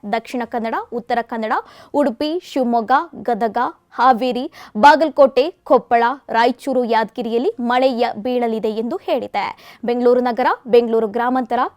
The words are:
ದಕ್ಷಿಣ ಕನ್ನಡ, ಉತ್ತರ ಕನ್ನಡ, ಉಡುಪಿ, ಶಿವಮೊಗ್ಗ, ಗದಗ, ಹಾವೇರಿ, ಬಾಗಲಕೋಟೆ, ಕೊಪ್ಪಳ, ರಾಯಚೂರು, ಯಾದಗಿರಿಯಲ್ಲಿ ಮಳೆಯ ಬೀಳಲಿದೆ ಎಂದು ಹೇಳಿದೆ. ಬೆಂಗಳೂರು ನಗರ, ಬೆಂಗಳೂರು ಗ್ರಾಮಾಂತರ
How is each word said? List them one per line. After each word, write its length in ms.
ದಕ್ಷಿಣ 280
ಕನ್ನಡ, 220
ಉತ್ತರ 200
ಕನ್ನಡ, 220
ಉಡುಪಿ, 300
ಶಿವಮೊಗ್ಗ, 420
ಗದಗ, 300
ಹಾವೇರಿ, 480
ಬಾಗಲಕೋಟೆ, 600
ಕೊಪ್ಪಳ, 340
ರಾಯಚೂರು, 460
ಯಾದಗಿರಿಯಲ್ಲಿ 560
ಮಳೆಯ 380
ಬೀಳಲಿದೆ 460
ಎಂದು 220
ಹೇಳಿದೆ. 400
ಬೆಂಗಳೂರು 400
ನಗರ, 180
ಬೆಂಗಳೂರು 420
ಗ್ರಾಮಾಂತರ 420